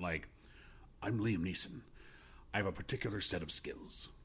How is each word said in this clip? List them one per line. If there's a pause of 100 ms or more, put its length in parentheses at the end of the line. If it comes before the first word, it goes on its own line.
Like, (720)
I'm
Liam
Neeson. (720)
I
have
a
particular
set
of
skills. (160)